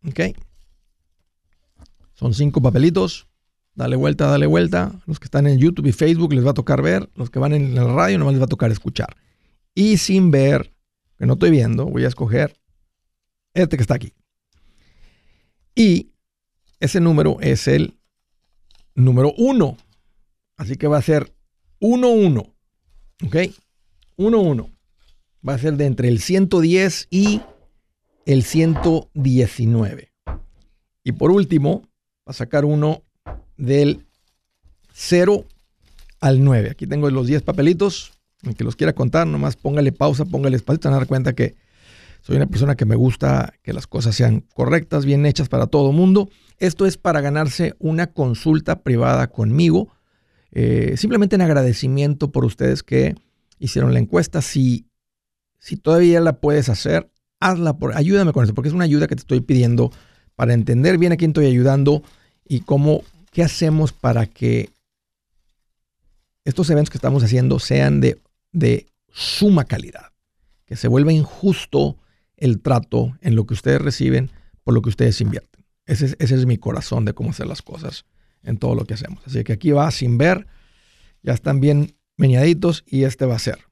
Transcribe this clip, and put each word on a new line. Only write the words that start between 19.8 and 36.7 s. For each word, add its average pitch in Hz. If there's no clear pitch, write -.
Así 113
que 151
va 147
a -
ser -
uno 247
uno. 190
¿Ok? 113
Uno 220
uno. 143
Va -
a -
ser 147
de 143
entre 123
el 120
ciento 185
diez 180
y 208
el 135
ciento 160
diecinueve. 120
Y 123
por 143
último, 170
va 131
a -
sacar 135
uno 151
del 143
cero 180
al 135
nueve. 117